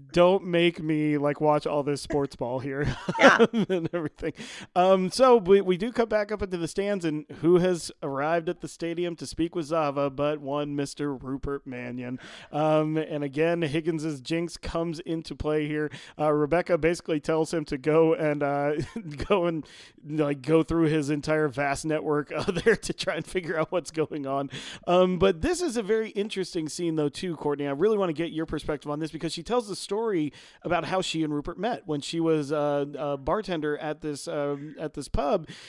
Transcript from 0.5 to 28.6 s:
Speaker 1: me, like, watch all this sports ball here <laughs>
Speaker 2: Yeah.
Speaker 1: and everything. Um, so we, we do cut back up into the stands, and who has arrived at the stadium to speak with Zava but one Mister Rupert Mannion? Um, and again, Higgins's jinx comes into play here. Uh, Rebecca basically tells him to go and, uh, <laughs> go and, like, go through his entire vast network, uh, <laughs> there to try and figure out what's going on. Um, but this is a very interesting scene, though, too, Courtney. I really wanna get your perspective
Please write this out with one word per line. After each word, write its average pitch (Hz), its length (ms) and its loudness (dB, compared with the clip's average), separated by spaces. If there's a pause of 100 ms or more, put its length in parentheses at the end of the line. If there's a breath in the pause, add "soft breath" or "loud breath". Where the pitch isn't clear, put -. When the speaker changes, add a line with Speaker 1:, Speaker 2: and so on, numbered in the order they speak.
Speaker 1:
me, 151 360 0
like, 143 240 0
watch 151 260 2
all 143 160 0
this 139 180 -2
sports 139 340 -2
ball 127 240 -6
here 139 280 -4 (180)
<laughs> - 140 -4
Speaker 2:
Yeah. 214 260 8 (240)
Speaker 1:
and 170 240 0
everything. 160 400 -4 (420 loud breath)
Um, 185 360 6
so 247 260 8
we, 196 240 6
we 185 160 2
do 226 140 -4
cut 226 180 0
back 214 220 0
up 208 100 -4
into 185 160 -4
the 165 100 -2
stands, 196 380 -2
and 151 200 -2 (160)
who 175 160 8
has 180 340 2 (120)
arrived 160 460 -2
at 175 120 -6
the 160 60 -10
stadium 170 500 -4
to 143 100 -10
speak - 280 -4
with 165 120 -2
Zava 143 420 0
but 147 300 -2
one 147 360 -4
Mister 143 380 -4
Rupert 135 520 -6
Mannion? 123 540 -8 (320 loud breath)
Um, 156 460 2
and 151 260 -2
again, 160 380 0
Higgins's 156 600 -2
jinx 165 360 -4
comes 165 440 -4
into 165 340 -6
play 151 320 0
here. 151 220 -2 (300 loud breath)
Uh, 151 120 4
Rebecca 156 460 2
basically 160 420 0
tells 160 340 0
him 156 120 -2
to 151 120 -4
go 160 360 6
and, 147 300 0
uh, 143 300 0 (260)
<laughs> 147 280 -8
go 190 180 2
and, 165 200 -2 (420 loud breath)
like, 147 340 0
go 160 220 4
through 165 220 2
his 151 240 2
entire 156 380 0
vast 139 380 -2
network, 151 460 0
uh, 151 200 -4
<laughs> 170 120 -4
there 220 120 6
to - 180 -6
try 180 220 -4
and 160 100 -6
figure 175 340 -4
out 156 120 -2
what's 175 200 -2
going 156 340 -4
on. 139 240 -2 (380 loud breath)
Um, 185 320 6
but 180 220 4
this 320 200 0
is 262 160 -2
a 226 60 0
very 220 280 0
interesting 185 580 -4
scene, 170 260 -2
though, 151 140 2
too, 165 260 -6
Courtney. 143 320 -2
I 139 40 -2
really 202 260 2
wanna 180 160 0
get 160 180 -4
your 160 140 -4
perspective 151 460 -6